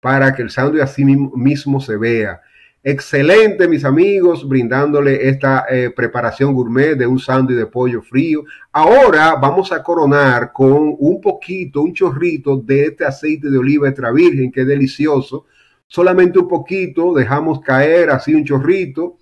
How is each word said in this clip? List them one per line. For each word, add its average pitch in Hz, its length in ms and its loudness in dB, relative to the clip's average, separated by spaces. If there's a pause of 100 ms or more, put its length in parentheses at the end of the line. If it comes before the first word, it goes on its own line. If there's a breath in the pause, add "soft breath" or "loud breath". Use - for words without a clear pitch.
para 135 340 0
que 127 80 -8
el 110 80 -8
sándwich 147 320 -2
así 139 220 -2
mi-, 139 300 2
mismo 135 460 -2
se 113 160 -6
vea. 110 440 -4 (480 soft breath)
Excelente, 180 760 2
mis 151 180 0
amigos, 165 640 2
brindándole 135 800 0
esta, 135 400 0
eh, 123 220 -2
preparación 120 640 -2
gourmet 127 420 0
de 131 80 -2
un 127 140 0
sándwich 127 380 -2
de 113 100 -2
pollo 123 340 -4
frío. 151 440 -4 (260 loud breath)
Ahora 165 640 4
vamos 147 380 -2
a 160 100 -6
coronar 143 680 0
con 147 440 2
un 170 240 0
poquito, 180 600 -4
un 170 100 -2
chorrito 151 640 -2
de 135 280 0
este 151 200 -6
aceite 147 460 -4
de 135 80 2
oliva 139 300 2
extra 120 240 -4
virgen, 139 400 2
que 135 80 -4
es 131 80 0
delicioso. 139 800 -2 (420)
Solamente 180 500 2
un 180 80 2
poquito, 175 680 -4
dejamos 143 480 -2
caer 151 500 2
así 143 240 0
un 151 100 2
chorrito 160 760 -2